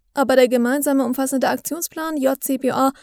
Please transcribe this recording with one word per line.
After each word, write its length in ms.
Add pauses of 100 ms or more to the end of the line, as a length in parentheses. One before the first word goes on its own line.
(160)
aber 200
der 120
gemeinsame 580
umfassende 440
Aktionsplan 680
J 260
C 140
P 140
O 40
A 280